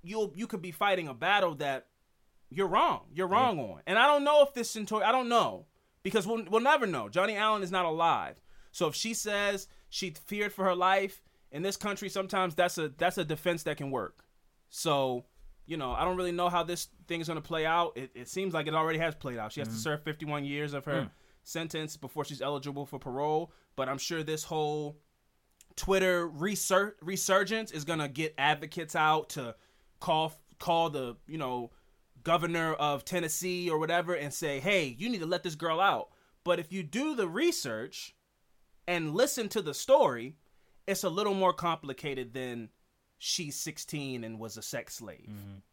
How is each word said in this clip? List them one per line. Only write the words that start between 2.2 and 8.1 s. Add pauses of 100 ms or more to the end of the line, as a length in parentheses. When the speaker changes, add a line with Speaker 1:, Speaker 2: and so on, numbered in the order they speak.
Speaker 1:
you're
wrong.
You're
Speaker 2:
Yeah.
Speaker 1:
wrong
on.
And
I
don't
know
if
this
Santoya,
I
don't
know, (360)
because
we'll,
we'll
never
know.
Johnny
Allen
is
not
alive. (320)